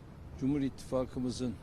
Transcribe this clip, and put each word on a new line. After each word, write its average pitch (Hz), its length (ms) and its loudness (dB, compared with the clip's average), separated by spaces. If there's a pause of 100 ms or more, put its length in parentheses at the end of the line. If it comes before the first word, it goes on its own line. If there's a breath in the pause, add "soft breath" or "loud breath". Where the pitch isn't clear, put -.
(400)
Cumhur 139 220 4
İttifakımızın 127 1000 0